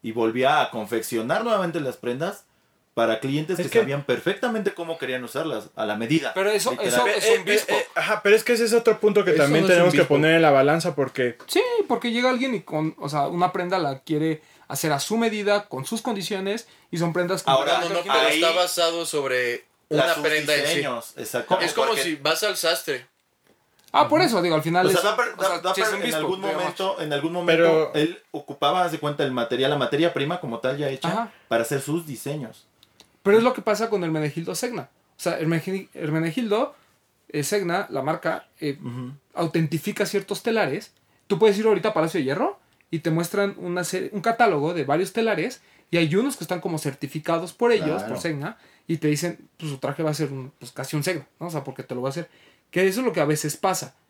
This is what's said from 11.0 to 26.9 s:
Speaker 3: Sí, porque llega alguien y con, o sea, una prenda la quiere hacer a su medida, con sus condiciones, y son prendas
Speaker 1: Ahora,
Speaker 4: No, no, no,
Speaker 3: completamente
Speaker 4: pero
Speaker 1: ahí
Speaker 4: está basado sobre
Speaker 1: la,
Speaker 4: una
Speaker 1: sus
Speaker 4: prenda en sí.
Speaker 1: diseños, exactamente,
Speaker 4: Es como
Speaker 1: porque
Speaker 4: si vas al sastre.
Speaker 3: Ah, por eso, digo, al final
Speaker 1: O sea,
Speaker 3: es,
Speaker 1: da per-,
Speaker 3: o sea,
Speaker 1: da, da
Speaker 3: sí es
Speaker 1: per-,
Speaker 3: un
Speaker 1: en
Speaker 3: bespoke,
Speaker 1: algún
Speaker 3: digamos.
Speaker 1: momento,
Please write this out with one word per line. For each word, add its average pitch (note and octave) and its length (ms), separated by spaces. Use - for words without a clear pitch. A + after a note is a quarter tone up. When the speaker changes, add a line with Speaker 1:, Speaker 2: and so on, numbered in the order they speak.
Speaker 3:
Sí, F#4 140
porque A#3+ 240
llega B3 180
alguien B3+ 240
y F3+ 80
con, D#3 380
o D3+ 100
sea, C#3+ 180
una F3 260
prenda F#3 260
la C#3 200
quiere D#3 420
hacer D3+ 240
a C#3 80
su G#3+ 180
medida, G#3 500
con C3 180
sus A3+ 160
condiciones, G3 680
y E3+ 60
son E3 160
prendas F3 320
Speaker 1:
Ahora, C#3 280
Speaker 4:
No, - 80
no, E3+ 80
no, F#3+ 60
Speaker 3:
completamente C3+ 240
Speaker 4:
pero C3+ 140
Speaker 1:
ahí D#3+ 100
Speaker 4:
está E3 180
basado E3+ 440
sobre B2+ 600
Speaker 1:
la, D3+ 160
Speaker 4:
una C3+ 100
Speaker 1:
sus D3 80
Speaker 4:
prenda D3+ 320
en C#3 60
sí. C#3+ 60
Speaker 1:
diseños, C3 500
exactamente, C#3+ 500
Speaker 4:
Es D3+ 60
como - 140
Speaker 1:
porque A3+ 160
Speaker 4:
si E3 120
vas D3+ 280
al G3+ 140
sastre. D#3+ 500
Speaker 3:
Ah, - 180
por D#4 120
eso, A#3 200
digo, E3+ 140
al D3+ 80
final F3 240
Speaker 1:
O - 20
sea, F3+ 100
Speaker 3:
es, F3 60
Speaker 1:
da G#3+ 100
per-, A#3 220
Speaker 3:
o - 40
sea, F#3+ 160
Speaker 1:
da, - 40
da F#3 140
Speaker 3:
sí G3 60
es G#3+ 60
Speaker 1:
per-, G#3 100
Speaker 3:
un F#3+ 60
Speaker 1:
en D#3+ 80
Speaker 3:
bespoke, D#3 140
Speaker 1:
algún F#3+ 160
Speaker 3:
digamos. F3+ 200
Speaker 1:
momento, F#3 400